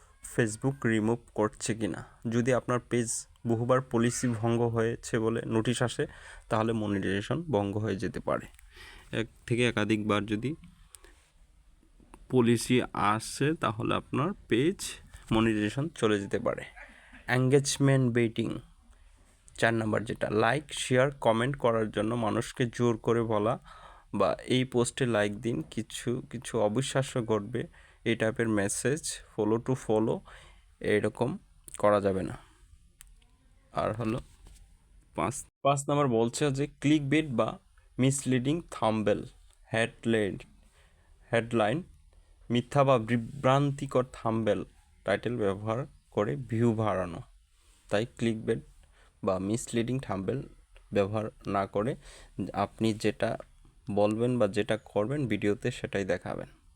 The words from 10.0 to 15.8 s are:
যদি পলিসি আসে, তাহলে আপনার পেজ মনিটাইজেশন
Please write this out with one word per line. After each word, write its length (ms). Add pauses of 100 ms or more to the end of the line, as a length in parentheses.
যদি 280 (1700)
পলিসি 540 (100)
আসে, 640
তাহলে 400
আপনার 380 (160)
পেজ 280 (560)
মনিটাইজেশন 560